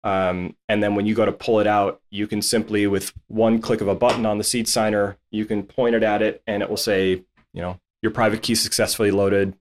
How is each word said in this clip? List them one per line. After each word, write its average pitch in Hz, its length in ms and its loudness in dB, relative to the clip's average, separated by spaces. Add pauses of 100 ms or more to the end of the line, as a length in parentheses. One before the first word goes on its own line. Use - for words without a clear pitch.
Um, 92 520 -2 (120)
and 104 140 2
then 104 120 0
when 101 120 0
you 110 80 0
go 107 100 2
to 101 80 0
pull 110 260 0
it 104 80 2
out, 104 340 0 (100)
you 104 160 -6
can 104 160 -4
simply, 107 440 0
with 98 260 -2 (160)
one 113 320 2
click 113 200 -2
of 98 80 -2
a 98 60 2
button 120 320 0
on 107 120 0
the 107 60 -4
Seed 117 240 -2
Signer, 104 480 0 (140)
you 107 160 -4
can 104 160 -2
point 120 340 0
it 110 60 2
at 107 200 2
it - 240 -2
and 104 160 -2
it - 60 -4
will 104 80 -2
say, 95 480 0 (300)
you 87 80 -8
know, 90 180 -8 (220)
"Your 110 100 -2
private 110 300 0
key 117 120 0
successfully - 560 0
loaded. 98 500 2